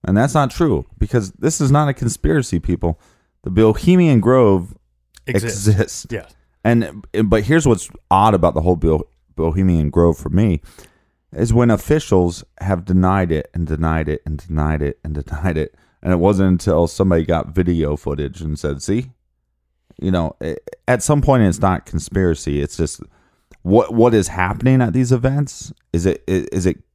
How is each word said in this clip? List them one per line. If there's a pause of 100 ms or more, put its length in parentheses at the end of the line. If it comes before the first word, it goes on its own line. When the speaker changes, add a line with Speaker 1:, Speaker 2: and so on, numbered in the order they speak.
Speaker 1:
And
that's
not
true, (100)
because
this
is
not
a
conspiracy,
people. (440)
The
Bohemian
Grove (520)
Speaker 2:
Exists.
Speaker 1:
exists.
Speaker 2:
Yeah. (380)
Speaker 1:
And, (200)
but
here's
what's (200)
odd
about
the
whole
Bo-, (280)
Bohemian
Grove
for
me, (720)
is
when
officials (160)
have
denied
it
and
denied
it
and
denied
it
and
denied
it. (280)
And
it
wasn't
until
somebody
got
video
footage
and
said,
See, (880)
you
know,
i-, (300)
at
some
point
it's
not
conspiracy.
It's
just (640)
what,
what
is
happening
at
these
events. (200)
Is
it,
i-,
is
it (160)